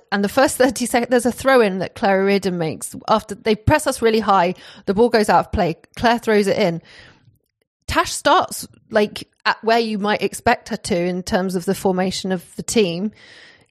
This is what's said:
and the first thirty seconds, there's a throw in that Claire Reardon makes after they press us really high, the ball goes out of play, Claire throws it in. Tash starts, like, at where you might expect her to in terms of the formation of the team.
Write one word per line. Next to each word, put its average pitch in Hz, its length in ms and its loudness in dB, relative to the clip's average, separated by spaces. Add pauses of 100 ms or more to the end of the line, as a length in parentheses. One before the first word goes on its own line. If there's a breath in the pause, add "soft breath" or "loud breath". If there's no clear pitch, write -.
(120)
and 202 100 0
the 202 60 -2
first 262 280 2
thirty 247 300 0
seconds, 240 240 -2
there's 247 160 2
a 233 60 0
throw 262 300 2
in 190 180 0
that - 160 -8
Claire 196 280 2
Reardon 196 320 0
makes 160 380 -6 (140)
after 208 260 0
they 214 220 -2
press 294 320 0
us 269 120 -4
really 226 200 2
high, 190 340 2 (300 loud breath)
the 202 100 -2
ball 233 140 4
goes 220 200 2
out 175 180 4
of - 40 -20
play, 175 280 -2 (180)
Claire 233 240 2
throws 208 260 2
it 196 120 0
in. 170 220 0 (1040 loud breath)
Tash 349 260 -2
starts, - 540 0 (240)
like, 214 380 -2 (160)
at - 180 -2
where 226 160 2
you 220 200 -2
might 208 240 -2
expect - 480 -2
her 220 60 -6
to - 200 -4
in 180 260 -2
terms 185 320 -2
of 175 100 -4
the 190 100 -2
formation 185 580 -2
of 180 240 -8
the 185 60 -10
team. 196 500 -2 (580 loud breath)